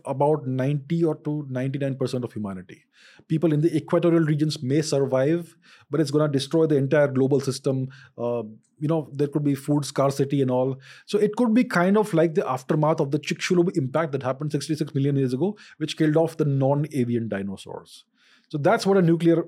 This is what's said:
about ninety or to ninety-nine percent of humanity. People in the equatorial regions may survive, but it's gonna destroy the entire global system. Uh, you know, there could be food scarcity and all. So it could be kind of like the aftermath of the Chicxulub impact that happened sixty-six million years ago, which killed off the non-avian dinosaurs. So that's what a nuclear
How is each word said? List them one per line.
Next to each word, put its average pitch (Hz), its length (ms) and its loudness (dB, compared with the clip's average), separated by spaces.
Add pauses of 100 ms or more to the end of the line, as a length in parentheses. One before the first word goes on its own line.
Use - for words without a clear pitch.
about 139 420 0
ninety 139 560 -2
or 156 140 2
to 151 320 -6
ninety-nine 135 460 -4
percent 127 280 -4
of 113 100 -8
humanity. 95 500 -10 (440)
People 160 260 2
in 147 80 2
the 160 140 2
equatorial 170 480 2
regions 151 400 -2
may 139 180 0
survive, 139 760 0 (360)
but 143 80 -2
it's 151 100 0
gonna 151 220 2
destroy 139 340 0
the 151 120 2
entire 139 300 2
global 131 320 2
system. 131 500 -4 (280)
Uh, 120 260 -4 (360)
you 151 80 -4
know, 156 260 -2
there 143 140 -2
could 147 160 -2
be 143 120 2
food 147 300 -2
scarcity 139 560 0
and 131 80 0
all. 127 300 0 (260)
So 202 140 0
it 208 160 0
could 233 180 2
be 247 100 4
kind 196 320 2
of 214 180 2
like 160 200 4
the 156 160 -2
aftermath 151 520 0
of 139 100 -2
the 147 80 0
Chicxulub - 580 0
impact 147 360 -2
that 135 100 -4
happened 139 280 -4
sixty-six 147 440 -4
million 139 220 0
years 131 160 0
ago, 175 220 -2 (220)
which 151 180 -6
killed 156 220 2
off 160 200 0
the 156 80 0
non-avian 135 800 0
dinosaurs. 98 800 -10 (440)
So 156 100 -8
that's 190 260 2
what 196 120 4
a 190 40 4
nuclear 165 460 2